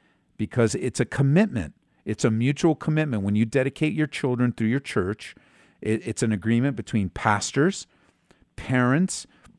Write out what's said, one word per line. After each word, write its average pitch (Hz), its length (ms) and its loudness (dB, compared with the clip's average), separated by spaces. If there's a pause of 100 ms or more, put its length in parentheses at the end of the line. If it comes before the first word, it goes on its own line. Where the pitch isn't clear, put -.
(380)
because 110 380 2
it's 127 240 -4
a 123 60 0
commitment. 139 680 2 (300)
It's - 200 -6
a 120 80 4
mutual 135 420 2
commitment. 151 500 -2
When 101 120 0
you 110 100 4
dedicate 131 480 0
your 151 140 0
children 123 460 -2
through 110 160 0
your 127 100 0
church, - 560 -4 (460)
it, 107 260 -2
it's 117 160 -4
an 113 80 2
agreement 117 440 0
between 101 340 -2
pastors, 135 760 0 (720)
parents, 131 720 0 (320)